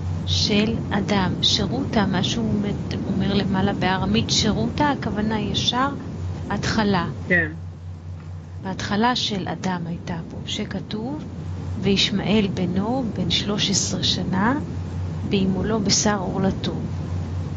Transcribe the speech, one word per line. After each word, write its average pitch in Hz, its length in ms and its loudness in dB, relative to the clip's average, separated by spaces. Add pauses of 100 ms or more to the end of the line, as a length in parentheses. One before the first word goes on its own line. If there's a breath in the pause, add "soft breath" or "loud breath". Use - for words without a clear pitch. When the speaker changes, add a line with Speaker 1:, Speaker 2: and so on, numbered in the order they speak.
(260)
Speaker 1:
של 214 500 4 (140)
אדם. 196 420 2 (100)
שירותא, 220 680 2
מה 185 120 2
שהוא 220 300 0
אומר, 202 180 0 (420)
אומר 196 200 2
למעלה 196 400 2
בארמית 190 560 2
שירותא, 226 540 2
הכוונה 214 560 0
ישר 254 500 0 (600)
התחלה. 202 580 2 (200)
Speaker 2:
כן. 165 240 4 (1120)
Speaker 1:
והתחלה 208 520 0
של 196 320 -2
אדם 175 400 -2
הייתה 175 280 -6 (160)
בו, - 140 -10
שכתוב, 214 800 -6 (580)
וישמעאל 196 720 4
בנו 196 500 0 (120)
בן 175 140 0
שלוש - 400 0
עשרה 180 340 0
שנה, 196 560 2 (680)
בימולו 190 500 2
בשר 202 400 2
עורלתו. 190 540 0 (840)